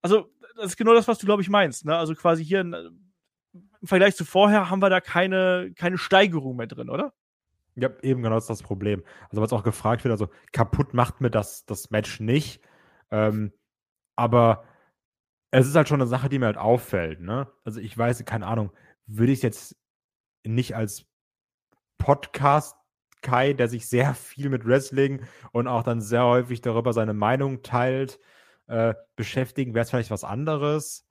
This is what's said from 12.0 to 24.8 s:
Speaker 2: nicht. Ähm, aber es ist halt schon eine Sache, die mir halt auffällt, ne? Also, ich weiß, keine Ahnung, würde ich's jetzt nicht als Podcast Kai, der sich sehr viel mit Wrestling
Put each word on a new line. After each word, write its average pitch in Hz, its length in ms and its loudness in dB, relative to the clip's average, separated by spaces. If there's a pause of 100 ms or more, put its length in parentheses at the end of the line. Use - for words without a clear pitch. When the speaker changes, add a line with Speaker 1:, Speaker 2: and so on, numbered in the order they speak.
Speaker 2:
nicht. 123 420 -2 (500)
Ähm, 107 420 0 (640)
aber 117 480 4 (840)
es 131 160 6
ist 143 80 -2
halt 156 140 4
schon 143 120 2
eine 123 80 0
Sache, 127 200 -2
die 135 100 -2
mir 123 80 2
halt 104 100 -2
auffällt, 90 640 -2
ne? 113 280 -6 (160)
Also, 113 160 -10
ich 110 160 -14
weiß, 117 280 -2
keine 104 220 -6
Ahnung, 110 240 -2 (360)
würde 113 260 2
ich's 127 100 -4
jetzt - 340 -6 (680)
nicht 113 300 -4
als 110 300 -6 (920)
Podcast 143 760 0 (460)
Kai, 131 320 0
der 123 160 0
sich 117 200 -10
sehr 127 260 0
viel - 340 -10
mit 120 160 -4
Wrestling 135 580 0 (280)